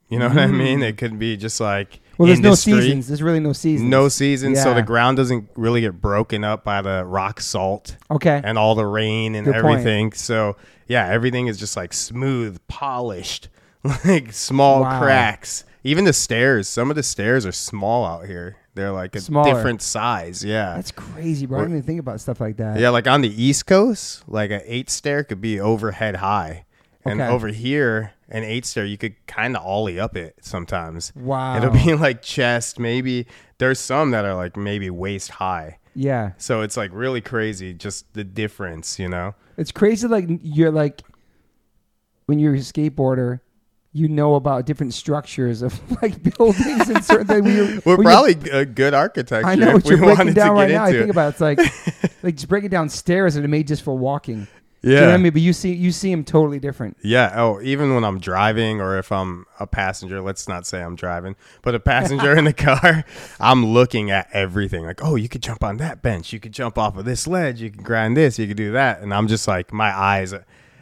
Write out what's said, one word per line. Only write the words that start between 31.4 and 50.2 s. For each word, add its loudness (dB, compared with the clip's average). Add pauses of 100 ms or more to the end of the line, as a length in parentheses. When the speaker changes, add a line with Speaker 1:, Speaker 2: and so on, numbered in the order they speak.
Speaker 1:
It'll 0
be, 4
<laughs> -
like, 0
chest, -4
maybe. -4 (320)
There's 0
some -2
that 0
are, -4
like, -6
maybe -6
waist -8
high. -8 (160)
Speaker 2:
Yeah. -4
Speaker 1:
So -4
it's, -6
like, -6
really -6
crazy, -6
just -14
the -12
difference, -10
you -6
know? -6 (220)
Speaker 2:
It's -6
crazy, 0
like, 0
n-, -4
you're, 2
like, -2 (1200)
when 2
you're 2
a -2
skateboarder, -2 (520)
you 0
know 2
about 0
different -4
structures -4
of, -4 (120)
<laughs> -4
like, -4 (140)
buildings 4
and 0
certain 4
things. 4
When 4
you're, 4
Speaker 1:
<laughs> -6
We're 8
Speaker 2:
when 4
you're 10
Speaker 1:
probably 8
g-, -6
a 2
good 2
architecture 0
Speaker 2:
I 2
know 6
Speaker 1:
if 6
Speaker 2:
what 6
Speaker 1:
we 0
Speaker 2:
you're 8
breaking 8
Speaker 1:
wanted 4